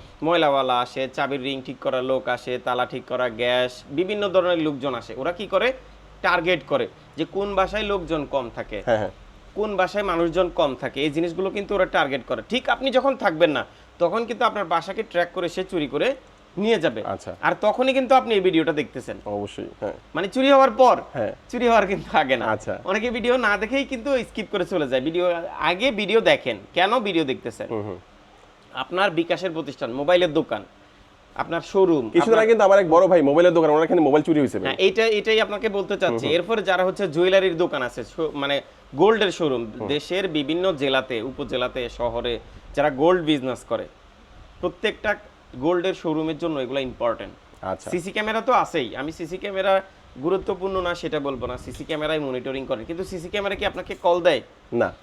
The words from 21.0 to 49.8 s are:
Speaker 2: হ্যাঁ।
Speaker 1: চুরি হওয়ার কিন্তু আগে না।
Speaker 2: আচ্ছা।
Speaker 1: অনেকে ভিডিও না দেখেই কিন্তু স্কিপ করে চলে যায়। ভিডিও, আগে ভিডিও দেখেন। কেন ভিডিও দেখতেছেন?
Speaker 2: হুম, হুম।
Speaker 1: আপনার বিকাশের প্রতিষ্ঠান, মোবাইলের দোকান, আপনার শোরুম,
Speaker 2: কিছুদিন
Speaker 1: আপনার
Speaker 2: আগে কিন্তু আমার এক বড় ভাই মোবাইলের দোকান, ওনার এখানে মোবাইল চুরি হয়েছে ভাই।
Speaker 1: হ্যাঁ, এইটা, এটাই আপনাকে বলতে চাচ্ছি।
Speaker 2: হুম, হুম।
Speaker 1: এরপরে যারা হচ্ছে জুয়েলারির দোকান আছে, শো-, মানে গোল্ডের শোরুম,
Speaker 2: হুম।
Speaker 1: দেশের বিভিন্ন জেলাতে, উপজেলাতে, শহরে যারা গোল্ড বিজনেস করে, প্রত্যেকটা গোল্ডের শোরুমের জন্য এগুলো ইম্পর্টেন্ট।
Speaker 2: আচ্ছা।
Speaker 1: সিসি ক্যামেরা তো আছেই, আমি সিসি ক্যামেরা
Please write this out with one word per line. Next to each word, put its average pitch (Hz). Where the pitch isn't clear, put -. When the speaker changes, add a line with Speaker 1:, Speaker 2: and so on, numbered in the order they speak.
Speaker 2:
হ্যাঁ। 107
Speaker 1:
চুরি 240
হওয়ার 214
কিন্তু 180
আগে 135
না। 117
Speaker 2:
আচ্ছা। 104
Speaker 1:
অনেকে 214
ভিডিও 240
না 208
দেখেই 247
কিন্তু 262
স্কিপ 220
করে 180
চলে 170
যায়। 127
ভিডিও, 170
আগে 185
ভিডিও 214
দেখেন। 139
কেন 196
ভিডিও 180
দেখতেছেন? 113
Speaker 2:
হুম, 107
হুম। 101
Speaker 1:
আপনার 175
বিকাশের 170
প্রতিষ্ঠান, 143
মোবাইলের 160
দোকান, 113
আপনার -
শোরুম, 180
Speaker 2:
কিছুদিন 127
Speaker 1:
আপনার 226
Speaker 2:
আগে 220
কিন্তু 220
আমার 196
এক 180
বড় 175
ভাই 170
মোবাইলের 165
দোকান, 160
ওনার 156
এখানে 175
মোবাইল 151
চুরি 151
হয়েছে 113
ভাই। 92
Speaker 1:
হ্যাঁ, 135
এইটা, 196
এটাই 220
আপনাকে 208
বলতে 196
চাচ্ছি। 185
Speaker 2:
হুম, 117
হুম। 143
Speaker 1:
এরপরে 185
যারা 180
হচ্ছে 190
জুয়েলারির 180
দোকান 160
আছে, 120
শো-, 151
মানে 139
গোল্ডের 202
শোরুম, 127
Speaker 2:
হুম। 107
Speaker 1:
দেশের 175
বিভিন্ন 160
জেলাতে, 131
উপজেলাতে, 123
শহরে 117
যারা 143
গোল্ড 165
বিজনেস 131
করে, 104
প্রত্যেকটা -
গোল্ডের 175
শোরুমের 160
জন্য 160
এগুলো 131
ইম্পর্টেন্ট। 113
Speaker 2:
আচ্ছা। -
Speaker 1:
সিসি 175
ক্যামেরা 214
তো 240
আছেই, 156
আমি 143
সিসি 170
ক্যামেরা 190